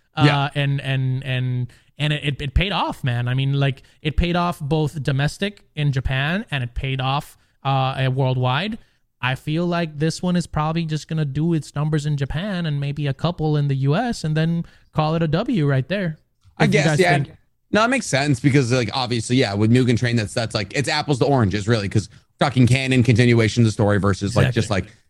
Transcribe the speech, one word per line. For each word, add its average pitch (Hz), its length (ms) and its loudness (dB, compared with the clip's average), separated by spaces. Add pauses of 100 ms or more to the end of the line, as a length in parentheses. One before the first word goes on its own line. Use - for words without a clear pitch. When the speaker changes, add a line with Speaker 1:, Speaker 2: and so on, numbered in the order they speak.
(140)
Speaker 1:
Uh, 156 120 0
Speaker 2:
Yeah. 143 300 2
Speaker 1:
and, 139 260 0
and, 135 440 -2
and, 127 420 -2 (300)
and 151 160 0
it, 147 100 -4
it, 143 180 -4
it 143 120 -6
paid 190 200 2
off, 262 300 -4
man. 120 240 -2
I 123 60 -2
mean, 135 200 0
like, 139 300 0 (180)
it 151 160 -4
paid 175 200 2
off 175 240 -2
both 151 420 -2
domestic 147 600 -2 (120)
in 147 160 0
Japan 139 600 -2
and 135 120 -4
it 120 100 -8
paid 135 280 -4
off, 135 360 -4 (280)
uh, - 20 0 (380)
uh, 131 80 2
worldwide. 131 640 0 (440)
I 127 140 -2
feel 160 300 -4
like 170 340 -2
this 160 220 -2
one 180 160 0
is 170 100 -2
probably 160 380 -2
just 156 240 -6
gonna 160 160 -2
do 147 280 0
its 151 220 -4
numbers 151 300 0
in 151 120 0
Japan 170 480 -4
and 143 140 -2
maybe 143 280 -4
a 135 60 -2
couple 156 440 -2
in 143 100 0
the 139 80 0
U 135 200 0
S 240 300 -2
and 156 120 -2
then 170 260 0 (300)
call 156 220 0
it 165 80 0
a 165 40 0
W 180 380 0
right 135 220 2
there. 175 300 -4 (400)
Speaker 2:
I 214 60 2
Speaker 1:
If 214 60 4
you - 40 2
Speaker 2:
guess, 196 120 4
Speaker 1:
guys 156 140 2
Speaker 2:
yeah. 175 140 4
Speaker 1:
think 139 180 -2 (400)
Speaker 2:
No, 214 120 4
it 240 60 2
makes 262 160 -2
sense 139 340 0
because, 131 320 4
like, 127 220 0
obviously, 123 420 -2
yeah, 117 180 2
with 107 160 2
Mugen 123 280 4
Train, 120 180 0
that's, 107 180 -2
that's 113 220 -4
like, 107 220 -4
it's 143 100 -2
apples 151 320 -2
to 135 60 4
oranges, 107 420 2
really, 107 220 0
'cause - 180 0 (320)
talking 127 280 4
canon 131 360 2
continuation 117 600 4
of - 20 6
the 107 60 2
story 104 280 2
versus, 98 340 0
like, 127 200 2
just, 113 160 0
Speaker 1:
Exactly. 98 220 -2
Speaker 2:
like, - 60 -20 (120)